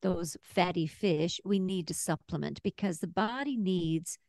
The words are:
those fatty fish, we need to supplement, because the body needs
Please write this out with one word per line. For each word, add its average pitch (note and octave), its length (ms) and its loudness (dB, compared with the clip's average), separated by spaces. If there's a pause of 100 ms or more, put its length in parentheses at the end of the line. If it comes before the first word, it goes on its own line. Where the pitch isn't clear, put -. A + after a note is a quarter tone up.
those F3 420 0
fatty F3 420 2
fish, E3 580 0
we G3 160 2
need F#3 280 -2
to D#3+ 80 -4
supplement, D3 680 -4
because F3+ 380 -2
the F#3 80 -4
body B3 500 -2
needs E3+ 720 0